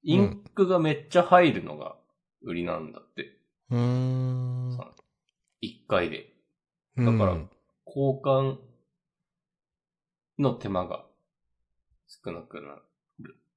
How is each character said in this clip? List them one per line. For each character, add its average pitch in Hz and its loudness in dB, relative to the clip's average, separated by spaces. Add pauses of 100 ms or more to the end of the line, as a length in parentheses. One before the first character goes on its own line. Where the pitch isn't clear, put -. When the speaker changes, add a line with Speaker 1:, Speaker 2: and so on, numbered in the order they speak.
Speaker 1:
イ 170 4
ン 202 2 (100)
ク 190 2
が 180 2
め 156 2
っ - -8
ち 175 4
ゃ 175 4
入 175 8
る 90 -6
の 76 -12
が - -12 (440)
売 85 -8
り 87 -4
な 82 -4
ん 76 -12
だ - -20
っ - -20
て。 - -14 (300)
Speaker 2:
う 120 0
ん。 - 2
う - 2 (920)
ー - -6
ん。 123 -8
Speaker 1:
そ - -10
の、 - -18 (680)
一 - -12
回 87 0
で。 - -12 (640)
だ 123 2
か 117 6
ら、 110 4
Speaker 2:
う 85 -4
ん。 78 -10 (360)
Speaker 1:
交 139 -2
換 135 0 (1800)
の 135 2
手 - -10
間 92 -2
が - -12 (1000)
少 - -14
な 85 -14
く - -20
な 71 -20 (380)
る。 78 -20 (180)